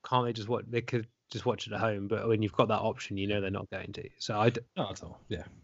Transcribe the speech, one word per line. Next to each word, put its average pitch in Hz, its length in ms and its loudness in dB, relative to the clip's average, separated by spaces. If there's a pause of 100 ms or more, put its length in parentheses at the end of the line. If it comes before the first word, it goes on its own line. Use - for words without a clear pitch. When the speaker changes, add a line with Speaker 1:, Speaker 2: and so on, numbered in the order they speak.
Speaker 1:
can't 127 200 4
they 117 60 0
just 110 160 -6
watch? 110 200 0
They 117 140 0
could 117 240 -2 (240)
just 107 160 -4
watch 110 200 0
it 104 60 -8
at 104 80 -2
home, 101 280 0
but 107 200 0
when 110 140 6
you've 104 100 2
got 117 160 6
that 107 120 2
option, 110 360 -2
you 98 100 0
know 104 140 2
they're 95 100 -2
not 98 200 -4
going 92 240 -8
to. - 140 -10 (100)
So 107 200 -2
I 110 120 6
d- 127 100 -4 (160)
Speaker 2:
Not 120 160 -2
at - 100 -10
all. 87 160 -16 (100)
Yeah. - 160 -6 (200)